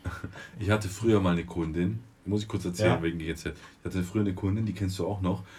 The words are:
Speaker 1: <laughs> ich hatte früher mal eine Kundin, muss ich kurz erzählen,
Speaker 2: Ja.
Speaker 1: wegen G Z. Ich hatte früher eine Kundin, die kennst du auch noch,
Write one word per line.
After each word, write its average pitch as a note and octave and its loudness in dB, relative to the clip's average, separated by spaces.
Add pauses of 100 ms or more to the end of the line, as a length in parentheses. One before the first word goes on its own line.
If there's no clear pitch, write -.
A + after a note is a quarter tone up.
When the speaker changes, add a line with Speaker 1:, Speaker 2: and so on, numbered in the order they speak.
(260)
Speaker 1:
<laughs> - -14
ich F#2+ 0
hatte G#2 2
früher G#2+ 4
mal F2+ 4
eine E2+ 2
Kundin, F2 0 (260)
muss G#2 0
ich G#2 -8
kurz F#2 -4
erzählen, F2+ 2
Speaker 2:
Ja. E2 -4
Speaker 1:
wegen E2 -2
G D#2+ -4
Z. D#2 -6 (240)
Ich - -10
hatte F#2 0
früher G2 0
eine G2+ 2
Kundin, G2+ 0
die F#2+ -2
kennst F#2 -2
du F2 0
auch G2 -2
noch, F#2 0 (160)